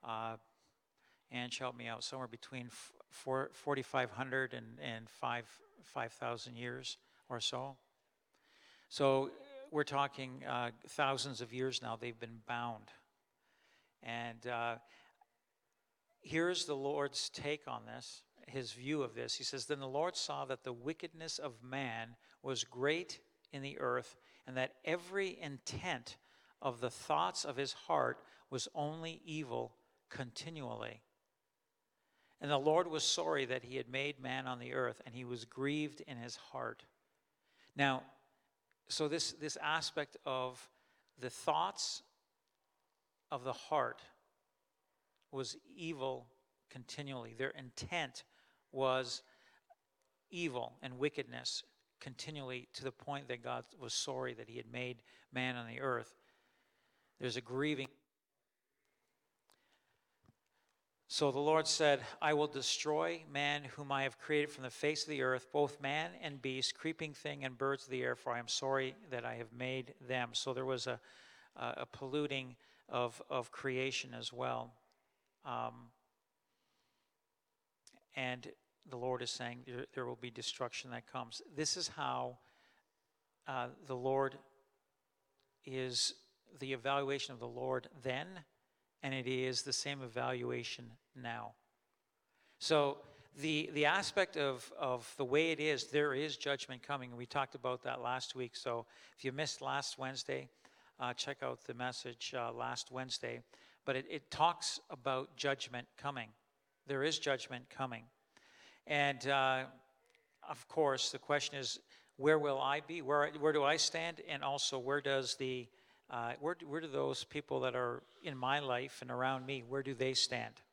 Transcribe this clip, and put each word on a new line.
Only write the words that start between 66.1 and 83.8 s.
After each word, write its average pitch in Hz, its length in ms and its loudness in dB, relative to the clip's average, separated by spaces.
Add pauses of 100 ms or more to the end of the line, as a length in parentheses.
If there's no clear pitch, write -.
and 143 200 -6
beast, 131 320 0
creeping 160 400 -4
thing 143 300 -6
and 127 140 -4
birds 139 260 2
of 127 80 -8
the 127 100 0
air, 123 140 2
for 123 160 -4
I 120 80 0
am 117 80 -6
sorry 135 480 2 (140)
that 120 160 -2
I 120 100 -4
have 117 180 -8
made 127 400 -2 (140)
them." 123 260 0
So 135 200 0
there 131 120 0
was 127 220 0
a, 120 120 0 (560)
a, 120 220 -2
a 131 80 -4
polluting 135 720 -2 (340)
of, 120 400 0
of 127 220 0
creation 131 640 0
as 117 200 -6
well. 120 400 -2 (720)
Um, 120 460 -4 (2250)
and 127 320 -2 (420)
the 127 80 -8
Lord 123 240 0
is 120 80 -2
saying 123 380 -6
there, 123 260 -6
there 127 120 -4
will 123 100 -4
be 120 160 -10
destruction 123 600 -4
that 120 200 -10
comes. 120 300 -6 (140)
This 151 220 0
is 170 120 -2
how, 127 480 -2 (1080)
uh, 127 200 0 (180)